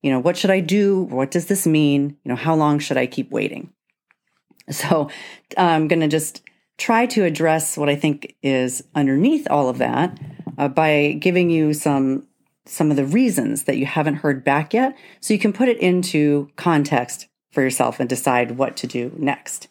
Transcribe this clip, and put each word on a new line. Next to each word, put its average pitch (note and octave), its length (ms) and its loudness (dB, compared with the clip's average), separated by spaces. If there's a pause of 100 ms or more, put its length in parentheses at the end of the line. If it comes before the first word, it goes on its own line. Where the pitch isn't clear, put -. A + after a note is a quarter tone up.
You C#3 100 0
know, C3 80 2
what F3 160 0
should F#3+ 160 2
I F#3+ 80 4
do? F#3+ 420 2
What C3+ 300 -4
does F3 140 -2
this G3 200 0
mean? C#3+ 560 2
You - 60 -10
know, B2 80 -4
how D#3+ 180 0
long D3+ 240 2
should C#3+ 180 -4
I B2+ 100 0
keep - 260 -8
waiting?" - 380 -6 (1000)
So D3 400 -2 (480)
I'm E3 300 2
gonna E3 180 2
just D#3 420 -4 (300)
try A#3 280 2
to A3+ 180 0
address D#3+ 520 0
what D3 120 0
I C#3+ 80 0
think D3 440 -4
is B2+ 440 -2 (100)
underneath D3+ 560 2
all C#3+ 180 2
of B2+ 100 -4
that, B2+ 380 -2 (400)
uh, C#3+ 120 0
by D3 500 2
giving F3 320 2
you D#3 240 2
some, C3+ 540 -2 (380)
some D#3 260 0
of C#3 40 2
the C#3 100 0
reasons D#3+ 580 0
that C#3 140 -2
you C3+ 80 -2
haven't D3 360 -2
heard C3+ 220 -2
back D3 280 0
yet, C4 240 0 (220)
so - 160 0
you G3+ 60 0
can G#3 120 2
put B3 160 2
it A#3 100 0
into D3+ 760 2
context D3 720 0 (240)
for - 120 0
yourself B2 360 0
and B2+ 100 -2
decide B2 440 0
what B2+ 240 -4
to - 100 -8
do B2 320 -6
next. - 520 -6